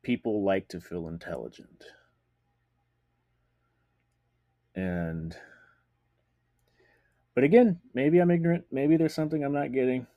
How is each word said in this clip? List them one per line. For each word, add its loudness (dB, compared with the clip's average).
people -4
like 0
to -14
feel -10
intelligent. -14
And, -6
but 2
again, 6
maybe 2
I'm 4
ignorant. 0
Maybe 2
there's 0
something -4
I'm -4
not -4
getting. -2